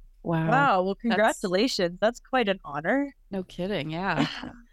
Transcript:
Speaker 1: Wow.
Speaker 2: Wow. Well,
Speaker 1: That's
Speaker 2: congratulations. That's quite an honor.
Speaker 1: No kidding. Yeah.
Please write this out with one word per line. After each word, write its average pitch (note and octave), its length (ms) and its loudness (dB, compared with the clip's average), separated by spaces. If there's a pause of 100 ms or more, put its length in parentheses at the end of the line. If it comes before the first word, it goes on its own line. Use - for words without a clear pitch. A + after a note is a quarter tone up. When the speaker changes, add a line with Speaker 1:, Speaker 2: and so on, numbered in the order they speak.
(240)
Speaker 1:
Wow. E3 240 0
Speaker 2:
Wow. - 20 2
Well, A#3 360 4
Speaker 1:
That's G3 160 -4
Speaker 2:
congratulations. G3+ 1000 0
That's A3+ 180 2
quite B3 300 0
an F#3+ 160 -2
honor. G3+ 480 -2 (160)
Speaker 1:
No F#3+ 140 -6
kidding. F3 480 -6
Yeah. E3+ 340 0 (480)